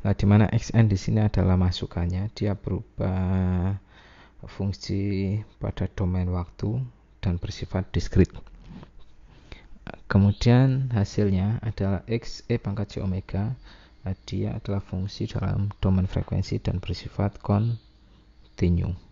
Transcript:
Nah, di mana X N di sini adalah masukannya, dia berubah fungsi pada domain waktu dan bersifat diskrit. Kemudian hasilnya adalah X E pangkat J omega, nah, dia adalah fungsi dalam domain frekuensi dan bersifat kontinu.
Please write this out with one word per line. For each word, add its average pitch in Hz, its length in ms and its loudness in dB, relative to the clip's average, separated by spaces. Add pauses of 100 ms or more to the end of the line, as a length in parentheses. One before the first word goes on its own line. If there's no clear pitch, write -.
Nah, 101 80 4
di - 160 0
mana 104 240 8
X - 160 0
N 117 160 6
di 101 160 2
sini 107 240 2
adalah 92 320 4
masukannya, 90 800 0
dia 101 160 -2
berubah 92 1200 -2 (720)
fungsi 98 960 -2 (160)
pada - 400 -4
domain 90 320 0
waktu 90 480 -4 (480)
dan 87 160 0
bersifat - 480 -6
diskrit. - 400 4 (1800)
Kemudian 123 880 4
hasilnya 101 720 2
adalah 98 400 -2
X - 400 -6
E 120 160 -2
pangkat 101 360 -6
J 95 80 -4
omega, 95 520 -4 (480)
nah, 92 80 -4 (160)
dia 101 240 -4
adalah 98 280 -4
fungsi 98 440 -6
dalam 98 560 -2
domain 92 240 2
frekuensi - 560 -4
dan 90 160 -4
bersifat - 640 -6
kontinu. - 1500 -2 (180)